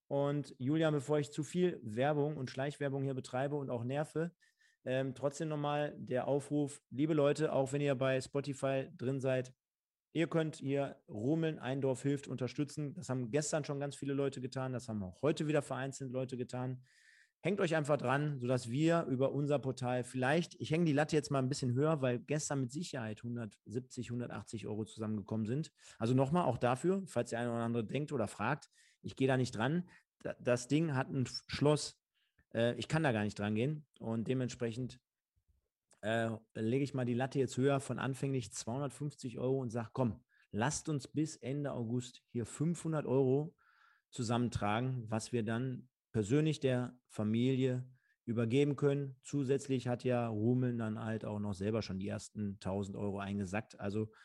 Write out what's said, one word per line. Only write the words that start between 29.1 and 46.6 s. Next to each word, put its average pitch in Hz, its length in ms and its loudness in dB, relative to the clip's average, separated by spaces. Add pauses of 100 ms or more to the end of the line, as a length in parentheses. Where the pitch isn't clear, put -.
gehe 131 120 4
da 131 100 4
nicht 127 180 0
dran. 147 320 2 (340)
Da-, - 180 -6
das 120 280 2
Ding 156 260 2
hat 131 140 0
ein 135 140 0
F-, - 240 -6
Schloss. - 520 2 (540)
Äh, 117 220 2
ich - 120 -6
kann 160 160 2
da 143 100 4
gar 104 120 2
nicht 104 140 -4
dran 104 160 0
gehen. 147 320 0 (120)
Und 113 300 -4
dementsprechend, 123 720 -4 (1040)
äh, 113 260 2 (240)
lege 120 320 0
ich 131 80 -2
mal 127 140 -2
die 120 80 0
Latte 131 240 0
jetzt 127 180 0
höher 135 240 4
von 131 180 -4
anfänglich 131 540 -2
zweihundertfünfzig 135 840 -6
Euro 131 200 0
und 123 120 -4
sag, 117 240 -6
„Komm, 117 280 0 (280)
lasst 123 400 0
uns 147 180 -2
bis 156 280 -2
Ende 139 360 -4
August 123 540 -4
hier 117 180 -4
fünfhundert 156 640 -2
Euro 135 480 4 (560)
zusammentragen, 117 1000 0
was 110 240 -4
wir 117 120 2
dann 123 440 -4 (240)
persönlich 143 480 2